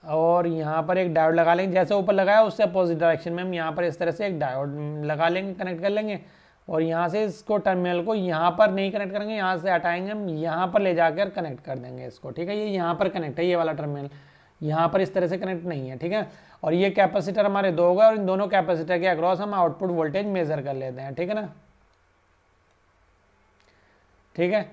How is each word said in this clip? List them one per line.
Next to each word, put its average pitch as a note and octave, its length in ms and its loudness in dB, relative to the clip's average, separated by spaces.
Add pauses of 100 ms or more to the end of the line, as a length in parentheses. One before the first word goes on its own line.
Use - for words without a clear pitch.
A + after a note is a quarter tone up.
और E3 420 4
यहाँ D#3+ 360 -2
पर F3+ 160 0
एक F3+ 160 2
डायोड D#3+ 200 6
लगा E3+ 200 6
लेंगे, F#3 200 0
जैसे F#3 200 4
ऊपर G3 200 2
लगाया G3 280 6
उससे G#3+ 200 2
अपोजिट F3+ 360 0
डायरेक्शन E3 340 2
में F3 100 -4
हम F#3 120 -4
यहाँ D#3+ 180 -4
पर F3 120 -2
इस E3 140 -2
तरह E3+ 120 0
से E3 160 -4
एक F3+ 120 -4
डायोड D3 680 -4
लगा D3+ 240 2
लेंगे, F#3+ 260 -2
कनेक्ट F3+ 260 -6
कर G3 100 0
लेंगे, G#3 280 -2 (500)
और D#3+ 140 0
यहाँ E3 260 0
से G#3 160 0
इसको G#3 340 -4
टर्मिनल F3+ 440 0
को A3 120 -2
यहाँ F3+ 380 0
पर A#3+ 180 4
नहीं G3 220 -2
कनेक्ट G3+ 200 -4
करेंगे, G#3 220 -6
यहाँ F#3 240 0
से F3+ 120 -2
हटाएंगे F3 400 0
हम, G#3 200 -6
यहाँ E3 380 -2
पर G3+ 120 2
ले F#3 140 2
जाकर E3 360 2
कनेक्ट D#3+ 340 -8
कर C3 140 -8
देंगे B2+ 280 -14
इसको, B2+ 240 -14
ठीक E3 180 -8
है। G#3 100 -4
ये G#3+ 80 -4
यहाँ F3+ 280 -2
पर F#3+ 160 0
कनेक्ट D3+ 280 -6
है, E3+ 80 0
ये F3+ 100 2
वाला D#3+ 180 0
टर्मिनल C#3+ 340 -8 (520)
यहाँ D#3+ 280 0
पर F#3+ 120 0
इस F#3+ 140 -2
तरह F3+ 120 2
से F3 120 -2
कनेक्ट F3+ 280 -6
नहीं C#3 220 -6
है, C3 100 -12
ठीक E3 140 -6
है। G#3 140 -2 (360)
और D#3 120 0
ये F#3+ 160 2
कैपेसिटर G3 560 2
हमारे G3 260 2
दो E3 120 2
हो F3 100 6
गए G#3 100 4
और A3 100 8
इन G#3 120 -2
दोनों F#3+ 220 0
कैपेसिटर F3 500 0
के F3 100 0
अक्रॉस F3 320 2
हम G3+ 140 -6
आउटपुट F3+ 360 0
वोल्टेज E3+ 380 -2
मेजर D#3 340 -2
कर C#3 120 -6
लेते C3 260 -8
हैं, C3+ 140 -10
ठीक E3+ 140 -4
है G#3 60 -4
ना, G#3 140 -6 (3000)
ठीक F3 160 0
है। G#3+ 200 0